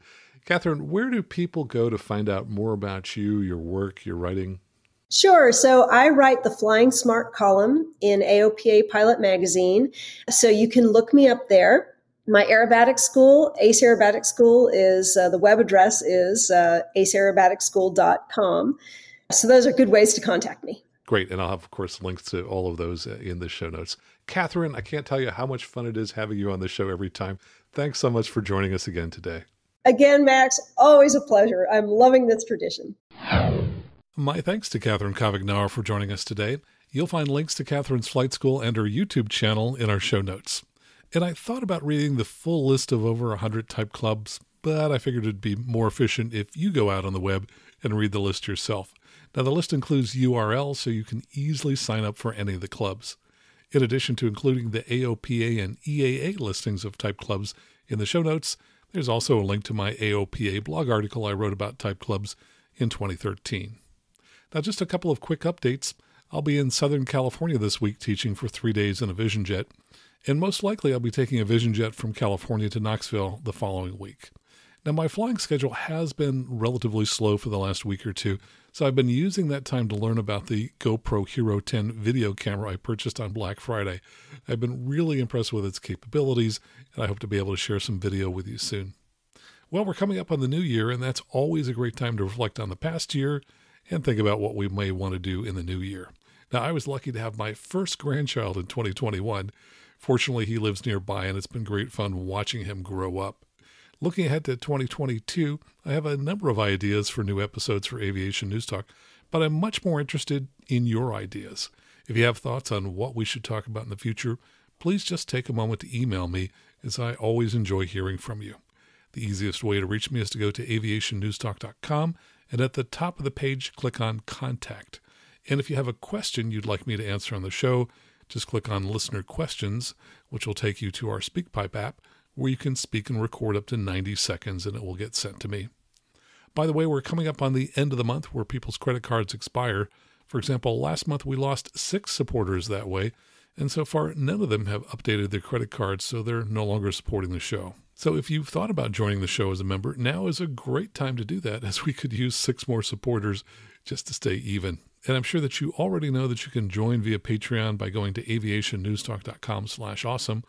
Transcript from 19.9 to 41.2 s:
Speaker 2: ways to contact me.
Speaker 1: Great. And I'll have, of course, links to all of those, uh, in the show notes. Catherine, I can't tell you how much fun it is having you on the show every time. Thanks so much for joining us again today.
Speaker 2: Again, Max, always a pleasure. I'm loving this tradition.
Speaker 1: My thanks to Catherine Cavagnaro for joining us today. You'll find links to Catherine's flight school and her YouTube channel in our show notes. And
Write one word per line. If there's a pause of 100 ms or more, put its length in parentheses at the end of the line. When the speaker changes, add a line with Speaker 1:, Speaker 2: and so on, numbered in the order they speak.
Speaker 2:
ways
to
contact
me. (240)
Speaker 1:
Great.
And
I'll
have,
of
course,
links
to
all
of
those,
uh,
in
the
show
notes. (300)
Catherine,
I
can't
tell
you
how
much
fun
it
is
having
you
on
the
show
every
time. (340)
Thanks
so
much
for
joining
us
again
today. (400)
Speaker 2:
Again,
Max, (180)
always
a
pleasure.
I'm
loving
this
tradition. (1200)
Speaker 1:
My
thanks
to
Catherine
Cavagnaro
for
joining
us
today. (340)
You'll
find
links
to
Catherine's
flight
school
and
her
YouTube
channel
in
our
show
notes. (480)
And